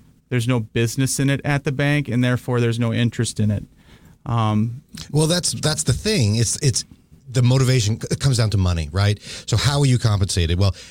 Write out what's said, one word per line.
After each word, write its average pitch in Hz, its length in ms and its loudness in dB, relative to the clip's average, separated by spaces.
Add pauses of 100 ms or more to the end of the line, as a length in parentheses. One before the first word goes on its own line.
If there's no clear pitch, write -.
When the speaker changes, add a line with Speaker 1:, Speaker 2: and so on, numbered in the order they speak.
(280)
Speaker 1:
there's 120 180 -2
no 127 140 0
business 117 580 -2
in 135 120 2
it 139 140 0
at 143 200 -2
the 151 80 -2
bank, 143 360 0
and 123 140 0
therefore 123 380 0
there's 117 180 0
no 117 140 0
interest 113 480 -2
in 107 100 2
it. 101 140 -2 (600)
Um, 113 560 -2 (280)
Speaker 2:
Well, 151 160 2
that's, 170 260 -2
that's 147 320 -2
the 131 100 2
thing. 127 420 0
It's, 113 200 0
it's 131 280 0 (460)
the 123 120 0
motivation 123 560 2
c-, - 120 -10
it 123 100 -2
comes 135 160 2
down 110 140 2
to 107 80 2
money, 85 340 0
right? 101 260 2 (280)
So - 100 0
how 143 240 2
are 143 60 4
you 127 120 4
compensated? 92 600 0
Well, 98 160 2 (160)